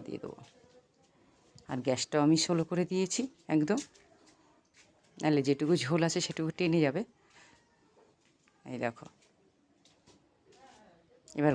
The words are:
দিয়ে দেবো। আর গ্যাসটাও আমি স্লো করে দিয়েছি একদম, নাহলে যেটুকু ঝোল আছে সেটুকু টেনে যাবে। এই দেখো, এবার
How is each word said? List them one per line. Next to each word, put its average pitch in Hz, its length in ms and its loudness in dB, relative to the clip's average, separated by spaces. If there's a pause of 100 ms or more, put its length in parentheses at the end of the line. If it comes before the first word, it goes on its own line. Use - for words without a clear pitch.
দিয়ে - 160 -10
দেবো। - 140 -12 (1300)
আর 135 140 -4
গ্যাসটাও 139 420 0
আমি 160 160 6
স্লো 170 260 0
করে 180 220 -2
দিয়েছি 185 300 -2 (320)
একদম, 156 260 2 (1400)
নাহলে 147 300 2
যেটুকু 147 260 2 (100)
ঝোল 160 240 0
আছে 170 180 -2
সেটুকু 160 320 -6
টেনে 170 280 2
যাবে। 143 160 0 (1600)
এই 127 180 -10
দেখো, 117 220 -6 (2250)
এবার 147 160 4